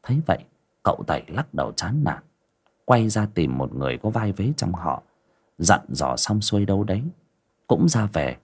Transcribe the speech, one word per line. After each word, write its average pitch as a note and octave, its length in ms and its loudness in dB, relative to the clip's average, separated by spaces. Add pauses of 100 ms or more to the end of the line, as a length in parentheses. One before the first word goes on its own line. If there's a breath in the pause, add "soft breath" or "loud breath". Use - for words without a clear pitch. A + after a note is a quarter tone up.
Thấy C#3 240 0
vậy, - 120 0 (440)
cậu - 240 0
Tẩy D2+ 220 -2
lắc - 260 -6
đầu C2 180 -2
chán C3+ 320 -2
nản, D2+ 180 -2 (640)
quay A2+ 240 4
ra G#2+ 260 0
tìm C2 240 0
một C2+ 160 -4
người C2 240 -2
có A2 120 -2
vai G#2+ 220 -2
vế G#2 240 -2
trong - 160 -2
họ, D#2+ 300 -4 (560)
dặn E2+ 300 6
dò C2 280 -2
xong G#2+ 240 0
xuôi G2+ 260 0
đâu G2+ 180 0
đấy, G2+ 180 -2 (640)
cũng F2 220 4
ra G#2+ 180 2
về C#2+ 380 -4